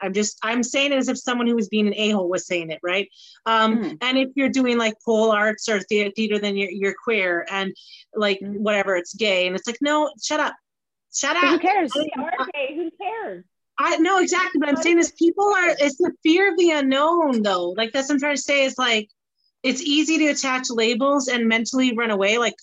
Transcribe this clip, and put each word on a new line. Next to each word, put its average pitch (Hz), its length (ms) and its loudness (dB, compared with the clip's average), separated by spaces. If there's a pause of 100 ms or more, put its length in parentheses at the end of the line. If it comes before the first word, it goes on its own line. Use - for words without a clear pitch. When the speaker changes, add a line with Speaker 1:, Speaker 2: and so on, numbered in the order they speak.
Speaker 1:
I'm 190 120 -4
just, 208 300 -2
I'm 233 200 0
saying 277 280 -2
it 269 60 0
as 247 100 0
if 262 120 -2
someone 247 280 -2
who 233 80 2
was 220 140 -2
being 214 180 0
an 202 80 0
a-hole 208 340 0
was 180 180 -4
saying 170 240 -4
it, 156 100 -10
right? 190 260 -4 (380)
Um, 220 320 2
Speaker 2:
Mm-hmm. 165 240 -4
Speaker 1:
and 254 160 0
if 262 180 0
you're 277 140 0
doing, 247 280 0
like, 220 180 -2 (100)
pole 220 260 2
arts 214 380 0
or 214 120 0
thea-, 202 340 -2
theater, 214 240 0
then 202 180 -2
you're, 196 140 -4
you're 196 320 -4
queer 185 460 -2
and, 190 240 -6 (420)
like, 208 240 0
Speaker 2:
Mm-hmm. 202 240 -8
Speaker 1:
whatever, 196 320 0
it's 175 180 -6
gay. 196 340 0
And 180 80 -2
it's 185 120 -8
like, 233 140 -6
no, 302 300 0 (120)
shut 302 160 -2
up. 285 160 -2 (580)
Shut 294 260 -2
Speaker 2:
But 349 100 4
who 320 60 2
Speaker 1:
up. 330 60 0
Speaker 2:
cares? 359 340 0
Speaker 1:
I 285 40 -2
Speaker 3:
They 302 240 -4
are 320 80 -6 (220)
gay. 285 220 -6
Who 330 140 -6 (120)
cares? 370 440 -8 (320)
Speaker 1:
I, 320 200 0
no, 370 220 4
exactly. 349 400 0
But 294 100 0
I'm 285 60 2
Speaker 3:
But - 80 -2
Speaker 1:
saying 339 160 4
is 339 120 0
people 339 340 2
are, 381 240 4
Speaker 3:
it's 320 120 0
Speaker 1:
it's 285 160 0
the 339 140 2 (120)
fear 370 280 6
of 330 60 -2
the 349 140 4
unknown, 285 720 2
though. 185 340 0
Like, 220 140 -2
that's 269 180 -2
what 294 60 2
I'm 269 40 2
trying 294 160 0
to 262 60 -4
say 277 240 2
is, 262 120 -4
like, 226 320 0 (540)
it's 262 180 0
easy 302 380 2
to 302 80 4
attach 262 420 -2
labels 254 580 2
and 240 200 0
mentally 233 480 0
run 226 160 -2
away. 202 260 2
Like, 233 260 0